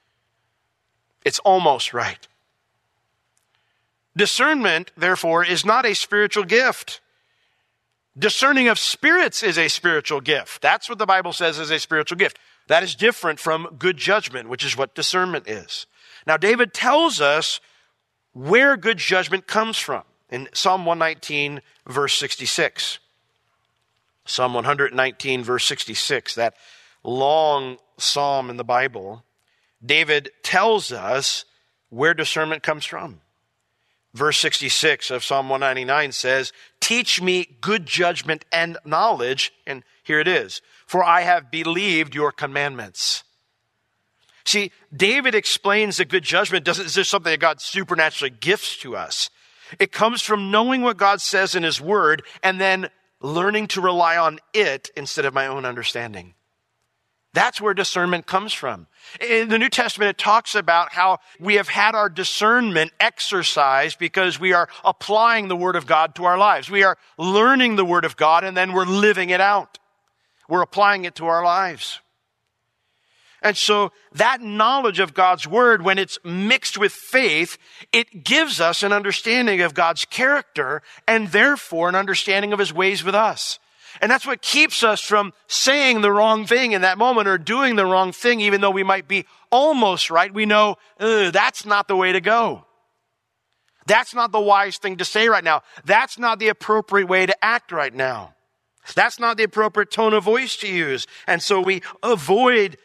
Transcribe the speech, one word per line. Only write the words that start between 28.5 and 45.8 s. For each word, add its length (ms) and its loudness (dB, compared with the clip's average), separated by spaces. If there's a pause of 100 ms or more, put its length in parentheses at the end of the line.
in 80 -12
the 60 -10
Bible, 600 -6 (600)
David 460 0 (120)
tells 500 0
us 540 -4 (420)
where 260 0
discernment 480 -4
comes 220 -4
from. 360 -14 (960)
Verse 240 0
sixty-six 720 -2
of 140 -6
Psalm 240 -2
one 120 -2
ninety-nine 520 -2
says, 400 -2 (280)
"Teach 400 -2
me 400 -2
good 260 -4
judgment 640 -2
and 320 -2
knowledge," 680 -2 (140)
and 160 -12 (220)
here 160 0
it 80 0
is, 320 -2 (260)
"for 160 2
I 200 4
have 280 0
believed 640 -2
your 160 -2
commandments." 920 -6 (1200)
See, 260 -2 (240)
David 400 0
explains 640 0